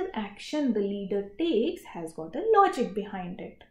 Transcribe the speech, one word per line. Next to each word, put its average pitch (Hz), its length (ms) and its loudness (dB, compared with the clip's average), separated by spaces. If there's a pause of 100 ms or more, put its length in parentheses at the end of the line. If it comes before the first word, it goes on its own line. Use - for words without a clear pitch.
(140)
action 247 580 -2
the 208 80 2
leader 202 580 -2
takes 320 460 2
has 165 280 -10
got 160 240 -8
a 359 80 -4 (120)
logic 262 380 4
behind 185 460 -6
it, - 300 -14